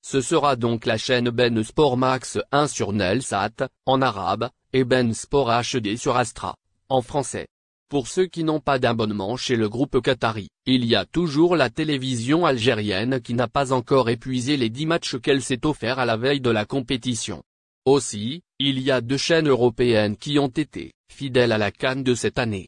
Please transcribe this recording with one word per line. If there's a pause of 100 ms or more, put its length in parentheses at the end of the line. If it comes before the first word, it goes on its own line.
Ce
sera
donc
la
chaîne
Ben
Sport
Max (140)
un
sur
Nelsat, (200)
en
arabe, (240)
et
Ben
Sport
H
D
sur
Astra, (360)
en
français. (400)
Pour
ceux
qui
n'ont
pas
d'abonnement
chez
le
groupe
qatari, (180)
il
y
a
toujours
la
télévision
algérienne
qui
n'a
pas
encore
épuisé
les
dix
matchs
qu'elle
s'est
offert
à
la
veille
de
la
compétition. (440)
Aussi, (160)
il
y
a
deux
chaînes
européennes
qui
ont
été (200)
fidèles
à
la
can
de
cette
année.